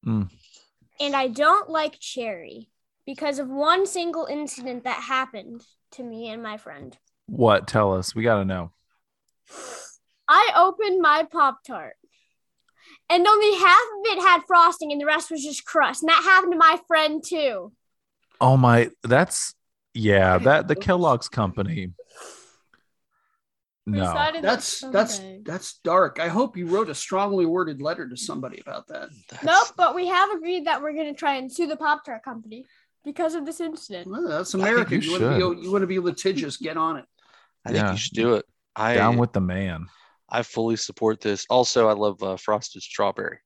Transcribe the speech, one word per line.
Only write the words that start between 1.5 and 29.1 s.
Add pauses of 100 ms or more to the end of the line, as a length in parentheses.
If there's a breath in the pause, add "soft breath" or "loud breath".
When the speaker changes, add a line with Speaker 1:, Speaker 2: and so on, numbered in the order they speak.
Speaker 2:
like
cherry (340)
because
of
one
single
incident
that
happened (300)
to
me
and
my
friend. (300)
Speaker 1:
What?
Tell
us.
We
gotta
know. (1600 loud breath)
Speaker 2:
I
opened
my
Pop-Tart (1120 soft breath)
and
only
half
of
it
had
frosting
and
the
rest
was
just
crust.
And
that
happened
to
my
friend
too. (680)
Speaker 1:
Oh
my, (120)
that's, (380)
yeah,
Speaker 3:
Hey,
Speaker 1:
that,
the
Speaker 3:
oops.
Speaker 1:
Kellogg's
company. (2000 loud breath)
No.
Speaker 2:
Decided
Speaker 3:
That's,
Speaker 2:
that
Speaker 3:
that's,
Speaker 2:
someday.
Speaker 3:
that's
dark.
I
hope
you
wrote
a
strongly
worded
letter
to
somebody
about
that. (200)